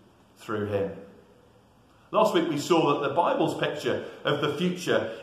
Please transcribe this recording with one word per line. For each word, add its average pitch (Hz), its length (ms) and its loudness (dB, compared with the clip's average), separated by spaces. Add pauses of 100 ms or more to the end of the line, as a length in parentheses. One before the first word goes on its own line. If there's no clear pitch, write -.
(380)
through 104 280 -4
him. 98 260 -2 (1200)
Last 208 240 4
week 170 140 4
we 147 100 -2
saw 147 420 4
that 143 80 0
the 139 60 -2
Bible's 160 440 2
picture - 460 -2 (200)
of 143 160 0
the 143 160 0
future 175 560 0 (100)